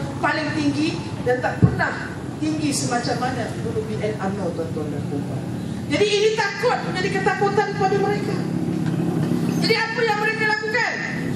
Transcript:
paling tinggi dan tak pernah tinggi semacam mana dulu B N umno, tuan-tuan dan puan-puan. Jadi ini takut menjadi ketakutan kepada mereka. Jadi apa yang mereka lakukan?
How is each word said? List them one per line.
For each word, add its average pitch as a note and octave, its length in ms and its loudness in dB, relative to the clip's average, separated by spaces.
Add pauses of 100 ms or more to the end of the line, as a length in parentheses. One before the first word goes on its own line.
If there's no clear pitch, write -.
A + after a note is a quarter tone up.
(220)
paling D4 320 0
tinggi D#3+ 400 2 (320)
dan B3 160 2
tak - 160 -2
pernah - 560 2 (240)
tinggi D4+ 320 0
semacam A#3+ 560 0
mana B3 160 -2 (160)
dulu G#3+ 320 -2
B G#3 160 -4
N G#3+ 160 -2
umno, G3 320 -2
tuan-tuan D#3 320 -4
dan - 240 -4
puan-puan. - 320 -4 (480)
Jadi F4+ 160 4
ini G#4 220 4 (100)
takut G#4 480 2
menjadi F#4 320 0
ketakutan G4+ 560 2
kepada G4 240 2
mereka. G4+ 380 0 (1300)
Jadi A4+ 80 4
apa A4+ 320 0
yang G#4 160 2
mereka G#4+ 240 2
lakukan? G#4+ 460 0 (440)